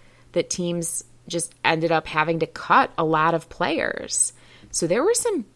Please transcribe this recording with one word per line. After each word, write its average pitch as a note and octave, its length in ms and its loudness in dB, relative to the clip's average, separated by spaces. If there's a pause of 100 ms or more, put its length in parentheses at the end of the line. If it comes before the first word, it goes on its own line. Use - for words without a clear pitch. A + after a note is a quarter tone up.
(320)
that - 180 0
teams E3+ 540 -4 (220)
just - 280 -6 (100)
ended E3 260 2
up D#3 160 0
having D#3 320 0
to D#3+ 80 -2
cut - 500 2
a E3+ 80 0
lot D#3+ 300 2
of D#3+ 140 -4
players. - 840 -4 (380)
So - 160 -2
there G#3 160 2
were A4+ 120 4
some G4 420 -2